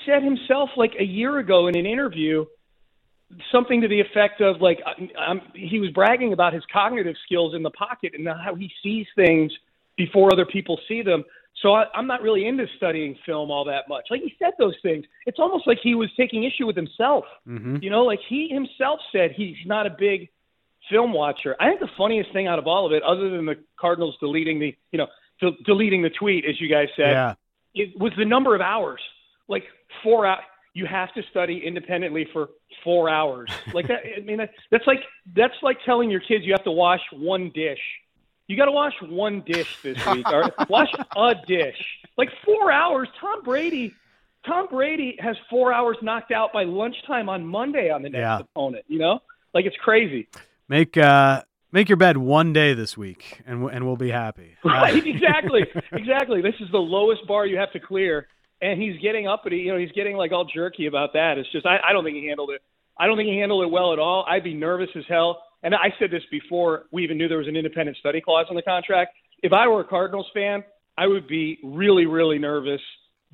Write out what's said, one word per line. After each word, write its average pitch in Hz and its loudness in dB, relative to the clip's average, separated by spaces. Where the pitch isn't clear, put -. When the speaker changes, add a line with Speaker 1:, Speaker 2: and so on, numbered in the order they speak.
Speaker 1:
said 277 4
himself, 269 0
like, 226 2
a 202 2
year 233 -2
ago 180 4
in 175 0
an 175 0
interview, 165 -2
something 247 4
to 226 2
the 208 2
effect 208 0
of, 190 2
like, 175 4
I'm, 185 -8
I'm, 170 -4
he 190 -6
was 185 -4
bragging 220 2
about 175 2
his 165 -8
cognitive 202 -2
skills 170 0
in 165 -6
the 156 -4
pocket 208 -8
and 165 -8
how 170 -8
he 185 -12
sees 208 -4
things 160 6
before 196 6
other 190 4
people 180 -4
see 226 -4
them. 170 0
So 202 6
I, 220 4
I'm 233 -4
not 247 -4
really 214 0
into 254 -2
studying 156 -4
film 151 -6
all 143 -2
that 139 -6
much. 135 -8
Like, 254 -4
he 294 -8
said 349 0
those 202 4
things. 160 -2
It's - -6
almost 349 0
like 240 4
he 240 2
was 226 -2
taking 233 0
issue 254 -4
with 196 -2
himself. 226 0
Speaker 2:
Mm-hmm. 120 -6
Speaker 1:
You 196 -8
know, 220 4
like, 214 2
he 294 -4
himself 277 -4
said 180 2
he's 180 -6
not 208 0
a 196 -2
big 196 0
film 226 2
watcher. 147 -4
I 180 4
think 196 2
the - -4
funniest 208 0
thing 190 -2
out 170 0
of 143 -4
all 185 2
of 156 0
it, 156 2
other 190 0
than 165 -4
the 151 -4
Cardinals 170 -2
deleting 156 -2
the, 147 -4
you 165 -4
know, 147 0
de-, 180 0
deleting 196 2
the 165 0
tweet, 185 -2
as 147 -4
you 160 -4
guys 147 2
said, 143 4
Speaker 2:
Yeah. 127 0
Speaker 1:
it 196 -6
was 220 0
the 214 2
number 254 4
of 185 0
hours. 180 -4
Like, 196 -4
four 220 4
hou-, 185 0
you 180 -6
have 185 -4
to 214 -8
study 175 -2
independently 170 -4
for 151 -4
four 170 2
hours. 135 -2
Speaker 2:
<laughs> - -12
Speaker 1:
Like 175 -2
that, 240 -2
I 208 -10
mean, 214 -6
that, 214 -6
that's 226 2
like, 269 4
that's 240 4
like 269 0
telling 240 2
your 190 0
kids 214 0
you 190 0
have 190 0
to 180 -2
wash 175 4
one 175 -4
dish. 156 -4
You 196 -6
gotta 277 4
wash 285 0
one 190 -4
dish 165 -4
this 127 -8
week, 123 0
all 143 4
right? - 0
Speaker 2:
<laughs> 190 -2
Speaker 1:
Wash 262 4
a 233 4
dish. 160 -2
Like, 262 2
four 415 4
hours. 285 2
Tom 403 -6
Brady, 269 -4
Tom 359 -2
Brady 277 -2
has 220 -4
four 247 2
hours 233 0
knocked 220 -4
out 220 0
by 208 0
lunchtime 220 -4
on 175 -6
Monday 226 -2
on 147 0
the 143 -10
next 123 -6
Speaker 2:
Yeah. 113 0
Speaker 1:
opponent, 135 -6
you 156 -4
know? 175 0
Like, 180 2
it's 196 -4
crazy. 208 0
Speaker 2:
Make, 156 2
uh, 139 8
make 196 4
your 202 6
bed 170 6
one 151 2
day 147 4
this 110 -6
week, - -16
and 123 -8
w-, 127 -4
and 127 -4
we'll 127 -2
be 123 -2
happy. 113 -6
Speaker 1:
<laughs> - -20
Right, - 4
Speaker 2:
Uh, - 6
<laughs> 320 2
Speaker 1:
exactly, 302 2
exactly. 226 -2
This 208 -2
is 185 -12
the 202 0
lowest 202 0
bar 202 0
you 190 -2
have 196 -4
to 185 -12
clear, 180 -4
and 185 -2
he's 180 -8
getting 208 -2
uppity. 190 -4
You 180 -4
know, 180 -2
he's 170 -6
getting, 202 -4
like, 180 -2
all 180 0
jerky 160 -6
about 143 -2
that. 156 2
It's 131 -10
just, 151 -6
I, 185 4
I 196 4
don't 185 2
think 151 -6
he 147 -10
handled 147 -6
it. 139 -10
I 170 2
don't 220 2
think 214 0
he 196 -2
handled 202 0
it 165 -2
well 180 2
at 156 -2
all. 175 0
I'd 180 0
be 170 -6
nervous 175 -4
as 151 -12
hell. 170 0
And 175 0
I 190 0
said 196 0
this 170 -6
before 165 -2
we 180 -4
even 156 -4
knew 165 -2
there 160 -2
was 143 -4
an 151 -8
independent 156 -4
study 151 -2
clause 165 2
in 175 -6
the 170 -4
contract. 180 0
If 180 4
I 226 6
were 214 4
a - -4
Cardinals 190 -4
fan, 202 -2
I 180 2
would 196 2
be 160 -4
really, 170 4
really 160 2
nervous 143 -4